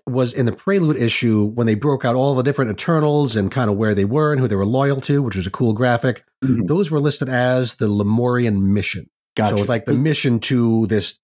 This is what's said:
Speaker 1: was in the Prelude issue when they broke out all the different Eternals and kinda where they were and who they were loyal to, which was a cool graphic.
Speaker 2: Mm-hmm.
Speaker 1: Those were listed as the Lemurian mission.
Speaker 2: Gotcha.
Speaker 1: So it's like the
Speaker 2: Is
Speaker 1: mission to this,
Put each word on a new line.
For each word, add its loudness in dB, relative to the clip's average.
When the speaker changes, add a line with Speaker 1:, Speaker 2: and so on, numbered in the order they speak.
Speaker 1:
was -2
in 0
the 2
Prelude 0
issue 2
when 0
they 2
broke 0
out 0
all 2
the 0
different 0
Eternals 0
and 0
kinda 0
where 0
they 2
were 0
and 0
who 0
they 0
were 0
loyal 0
to, 0
which -4
was -4
a -6
cool 0
graphic. 0
Speaker 2:
Mm-hmm. 0
Speaker 1:
Those 0
were 0
listed -2
as 0
the -2
Lemurian 0
mission. -4
Speaker 2:
Gotcha. 0
Speaker 1:
So 0
it's -2
like -2
the -2
Speaker 2:
Is 2
Speaker 1:
mission 0
to 2
this, -2